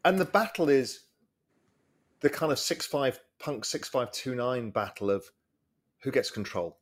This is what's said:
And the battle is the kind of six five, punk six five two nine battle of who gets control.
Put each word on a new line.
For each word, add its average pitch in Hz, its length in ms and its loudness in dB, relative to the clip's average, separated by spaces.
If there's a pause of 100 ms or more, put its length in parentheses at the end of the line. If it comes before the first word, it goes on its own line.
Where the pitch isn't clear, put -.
And 185 140 4
the 180 60 2
battle 190 440 2
is 135 380 2 (1120)
the 143 100 6
kind 156 220 0
of 131 60 0
six - 280 -4
five, 139 340 0 (180)
punk 135 260 -8
six - 240 -6
five 123 240 -2
two 127 220 -6
nine 123 360 -2
battle 101 400 -2
of 98 200 0 (720)
who 135 80 -2
gets 131 200 0
control. 92 500 -6